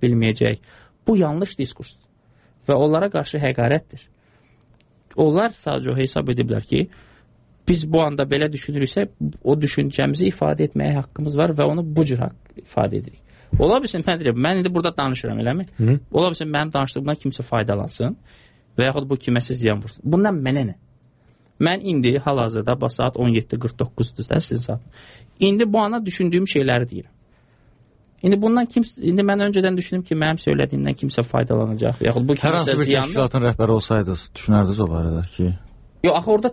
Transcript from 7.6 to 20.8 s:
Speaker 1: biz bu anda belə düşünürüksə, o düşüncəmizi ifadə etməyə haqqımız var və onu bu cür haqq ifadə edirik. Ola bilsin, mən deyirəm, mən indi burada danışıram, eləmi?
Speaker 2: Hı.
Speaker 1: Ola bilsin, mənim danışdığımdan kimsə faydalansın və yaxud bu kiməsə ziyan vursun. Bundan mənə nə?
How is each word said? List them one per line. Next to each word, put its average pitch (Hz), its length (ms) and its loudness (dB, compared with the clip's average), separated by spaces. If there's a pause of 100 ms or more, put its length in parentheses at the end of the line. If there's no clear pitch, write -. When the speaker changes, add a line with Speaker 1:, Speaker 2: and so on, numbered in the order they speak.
Speaker 1:
biz 165 240 2
bu 165 120 4
anda 143 200 0
belə 143 300 0
düşünürüksə, 147 540 -4 (360)
o 139 120 4
düşüncəmizi 143 760 0
ifadə 151 400 0
etməyə 143 320 0
haqqımız 147 360 -6
var 165 200 2
və 147 80 2
onu 156 180 0 (120)
bu 160 100 4
cür 127 120 0 (100)
haqq - 340 -16
ifadə 104 400 -2
edirik. - 180 -18 (400)
Ola 190 220 4
bilsin, 190 200 -6
mən 170 180 0
deyirəm, 120 220 0
mən 180 200 2
indi 180 120 -2
burada 170 240 0
danışıram, 123 420 -4
eləmi? 135 280 -2 (100)
Speaker 2:
Hı. 120 220 4 (120)
Speaker 1:
Ola 175 220 2
bilsin, 156 160 -6
mənim 151 240 -2
danışdığımdan 139 480 -2
kimsə 131 240 -6
faydalansın 113 680 -2 (640)
və 127 120 2
yaxud 139 200 -2
bu 139 120 0
kiməsə 123 320 -2
ziyan 107 300 0
vursun. - 200 -16
Bundan 180 380 2
mənə 131 300 0
nə? - 20 -14 (880)